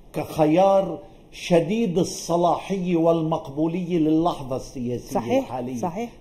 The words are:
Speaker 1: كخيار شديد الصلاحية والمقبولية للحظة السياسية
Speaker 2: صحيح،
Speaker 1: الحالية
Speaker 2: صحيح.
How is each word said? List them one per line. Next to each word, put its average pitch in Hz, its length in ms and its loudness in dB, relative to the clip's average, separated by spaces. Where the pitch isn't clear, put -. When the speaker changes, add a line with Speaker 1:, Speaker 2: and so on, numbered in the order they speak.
Speaker 1:
كخيار 170 840 2
شديد 180 640 2
الصلاحية 175 1000 0
والمقبولية 165 1000 0
للحظة 156 580 0
السياسية 120 580 -8
Speaker 2:
صحيح، 120 300 0
Speaker 1:
الحالية 127 320 -8
Speaker 2:
صحيح. 180 340 -6